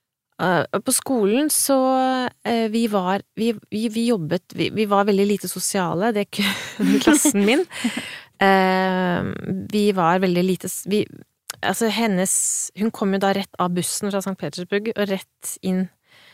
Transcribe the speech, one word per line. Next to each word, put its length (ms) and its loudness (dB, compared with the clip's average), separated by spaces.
Eh, 260 2
på 120 -4
skolen 580 0
så, 800 0
eh, 240 0
vi 200 0
var, 340 0
vi, 180 0
vi, 200 -4
vi 200 -2
jobbet, 320 0
vi, 140 -2
vi 160 0
var 200 4
veldig 220 4
lite 200 -2
sosiale, 640 -2
det 200 -2
kunne 680 0
<laughs> 0 -
klassen 460 4
min. 180 4
Eh, 840 4
vi 200 2
var 280 2
veldig 240 2
lite 240 0
s-, 200 -10
vi, 180 0
altså 280 0
hennes, 880 0
hun 160 -2
kom 220 -2
jo 60 0
da 140 2
rett 260 -6
av 100 0
bussen 420 -2
fra 100 -2
Sankt 200 -6
Petersburg, 540 -4
og 140 0
rett 520 -8
inn 280 -2